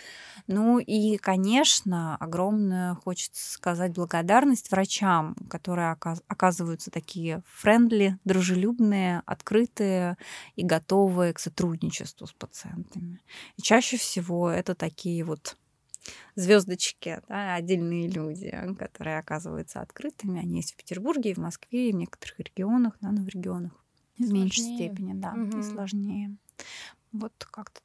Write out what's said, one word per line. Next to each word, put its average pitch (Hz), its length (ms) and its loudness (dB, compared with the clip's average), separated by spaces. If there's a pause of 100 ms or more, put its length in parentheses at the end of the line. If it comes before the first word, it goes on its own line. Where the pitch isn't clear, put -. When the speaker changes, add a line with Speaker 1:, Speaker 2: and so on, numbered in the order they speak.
(460)
Speaker 1:
Ну 220 320 6
и, 214 380 2
конечно, 190 1000 2
огромная, 180 800 0
хочется - 580 -6
сказать, 175 400 -2
благодарность 180 800 4
врачам, 190 640 2 (140)
которые 175 420 -2
оказ-, 165 380 -4
оказываются 175 640 0
такие 165 560 -6
френдли, 214 800 6
дружелюбные, 190 1000 2
открытые 190 880 0 (400)
и - 80 -2
готовые 180 680 4
к - 60 -10
сотрудничеству - 880 -4
с - 60 -18
пациентами. 175 880 -12 (360)
И 180 60 -14
чаще 247 340 4
всего 175 540 0
это 180 240 -2
такие 165 500 -4
вот 156 320 -8 (800)
звёздочки, 185 920 2
да, 196 260 -4
отдельные 170 540 0
люди, 170 420 -6 (280)
которые - 400 -8
оказываются 156 640 -8
открытыми. 196 600 -8
Они 170 160 -4
есть 160 160 -6
в - 40 -20
Петербурге, 220 540 -4
и 185 40 -4
в 180 40 -10
Москве, 233 520 -4
и - 20 0
в 190 40 0
некоторых - 440 -8
регионах, 226 600 0
да, 202 100 -6
но 202 120 0
в 190 60 -8
регионах 180 440 -8 (460)
в 233 140 0
меньшей 190 280 2
Speaker 2:
Сложнее. 233 140 -4 (140)
Speaker 1:
степени, 190 260 -6
да, 190 200 -6
и - 40 -8
Speaker 2:
Мгм. 214 240 -4
Speaker 1:
сложнее. 202 760 -6 (760)
Вот 214 200 -8 (180)
как-то - 340 -18